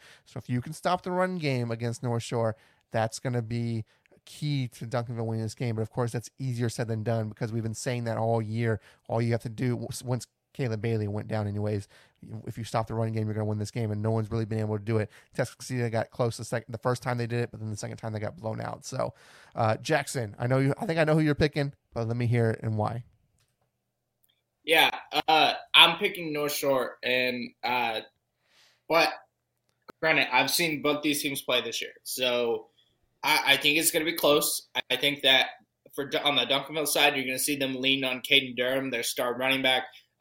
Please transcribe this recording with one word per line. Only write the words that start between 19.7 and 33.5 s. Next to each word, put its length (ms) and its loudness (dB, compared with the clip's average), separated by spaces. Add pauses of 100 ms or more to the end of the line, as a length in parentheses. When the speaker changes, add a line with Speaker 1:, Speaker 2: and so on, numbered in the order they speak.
Speaker 1:
Jackson, 600 -2
I 80 -2
know 140 4
you, 200 2
I 60 -4
think 140 0
I 60 6
know 100 6
who 60 6
you're 120 4
picking, 400 2 (180)
but 160 -2
let 80 -2
me 120 0
hear 240 4
it 100 -4
and 160 -2
why. 260 -2 (1600)
Speaker 2:
Yeah, 280 6 (360)
uh, 260 6 (200)
I'm 240 8
picking 340 -4
North 220 0
Shore, 480 0
and, 480 0 (140)
uh, 380 0 (880)
but 240 4 (880)
granted, 320 4
I've 200 4
seen 320 0
both 180 2
these 220 0
teams 180 -4
play 200 0
this 200 -6
year, 120 -10 (100)
so 640 0 (560)
I, 240 4
I 100 6